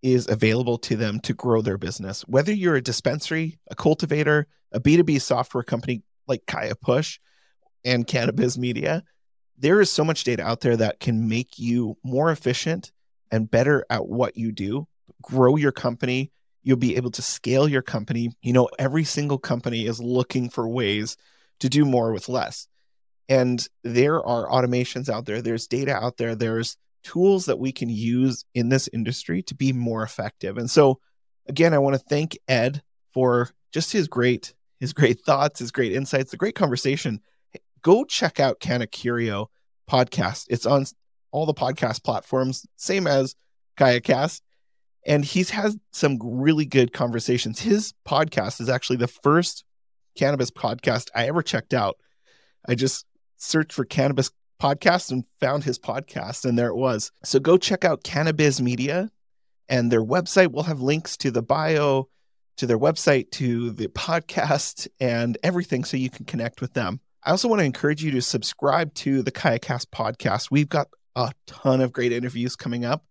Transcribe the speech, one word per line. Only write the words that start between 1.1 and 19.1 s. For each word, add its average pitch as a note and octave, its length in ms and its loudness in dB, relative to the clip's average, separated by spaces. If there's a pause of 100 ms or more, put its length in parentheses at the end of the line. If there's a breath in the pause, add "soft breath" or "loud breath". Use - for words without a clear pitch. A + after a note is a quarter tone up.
to - 120 -4
grow A2+ 280 0
their G#2 160 -2
business. G2 440 -8
Whether D3 320 0
you're F3+ 220 0
a C3 60 2
dispensary, D#3 800 -4 (100)
a - 60 -14
cultivator, D3+ 720 2 (240)
a - 80 -4
B D3 180 6
two F3 60 8
B D3+ 160 2
software B2 440 -2
company A#2+ 400 -4 (240)
like B2+ 200 -2
Kaya A2 280 -6
Push - 440 0 (640)
and B2 240 2
Cannabis A#2+ 500 0
Media, B2 460 -2 (540)
there D#3+ 240 4
is F#3 100 4
so - 120 2
much D#3 200 0
data G#2 200 -2
out A2+ 180 -4
there A#2 160 4
that A2+ 220 0
can A2+ 280 0
make A2+ 320 -4
you A#2 440 -2
more C3+ 280 0
efficient - 600 -2 (400)
and A2 180 0
better C3 400 2
at - 180 -2
what A#2 300 -2
you A2+ 140 -4
do, G#2+ 360 -6 (340)
grow C3 340 4
your C#3+ 160 4
company. B2+ 600 -2 (320)
You'll C3 140 4
be A#2+ 180 0
able B2 160 -2
to - 100 -8
scale C3+ 460 0
your C3+ 140 0
company. A#2 600 -4
You B2 120 -2
know, B2+ 240 6
every C3+ 260 0
single D3 360 -2